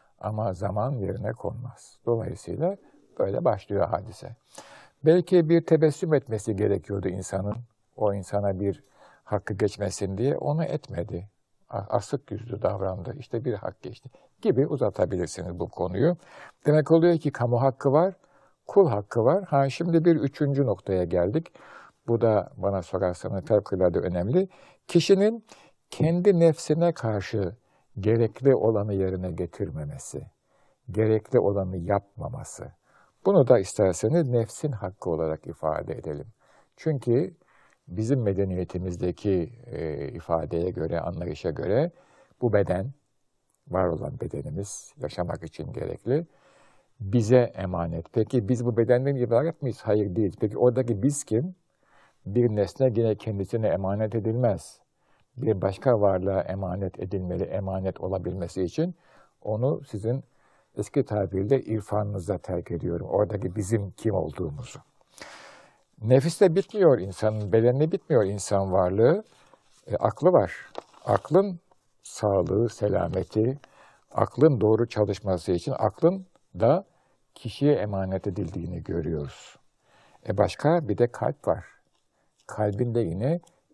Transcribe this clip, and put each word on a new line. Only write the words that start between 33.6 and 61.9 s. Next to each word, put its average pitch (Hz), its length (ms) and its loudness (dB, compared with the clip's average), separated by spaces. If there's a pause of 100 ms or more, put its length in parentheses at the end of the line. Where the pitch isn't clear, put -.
nefsin 123 440 -2
hakkı 95 380 -8
olarak 78 360 -4
ifade 78 460 -6
edelim. 76 340 -10 (500)
Çünkü 147 600 -2 (520)
bizim 110 340 -2
medeniyetimizdeki, 92 1300 -2 (140)
e, 73 420 -8
ifadeye 82 640 -4
göre, 82 300 -4
anlayışa 85 500 -6
göre 104 400 -2 (500)
bu 117 120 0
beden, 101 400 0 (800)
var 90 160 0
olan 73 340 -6
bedenimiz, 78 760 -10
yaşamak 82 480 -6
için 82 280 -12
gerekli, 123 540 -4 (760)
bize 113 540 4
emanet. 85 580 -6
Peki 110 360 0
biz 123 160 0
bu 113 120 0
bedenden 123 380 2
ibaret 123 480 0
miyiz? 120 200 -6
Hayır, 104 340 0
değil. 104 240 0
Peki 104 180 -2
oradaki 120 440 2
biz 143 220 0
kim? 151 300 -2 (720)
Bir 110 300 2
nesne 104 300 0 (100)
yine 113 200 2
kendisine 107 520 -4
emanet 101 460 -2
edilmez. 113 640 -2 (560)
Bir 107 260 0
başka 101 380 0
varlığa 95 400 2
emanet 95 600 -6
edilmeli, 92 440 -6
emanet 95 560 -6
olabilmesi 90 600 -6
için 165 320 -4 (480)
onu 117 420 -2
sizin 113 400 -6 (520)
eski 123 280 -2
tabirle 104 560 0
irfanınıza 104 760 -4